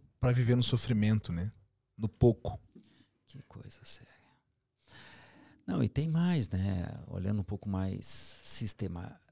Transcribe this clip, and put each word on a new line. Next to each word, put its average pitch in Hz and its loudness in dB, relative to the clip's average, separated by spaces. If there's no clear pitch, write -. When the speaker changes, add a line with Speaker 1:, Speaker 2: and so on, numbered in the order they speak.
Speaker 1:
pra 123 4
viver 123 4
no 123 4
sofrimento, 107 2
né? 90 -2
No 107 0
pouco. - 4
Speaker 2:
Que 139 -16
coisa - -20
séria. - -16
Não, 170 0
e 104 2
tem 147 -2
mais, 165 2
né? 92 -2
Olhando 95 -2
um - -4
pouco 104 -8
mais 95 -4
sistema-, - -8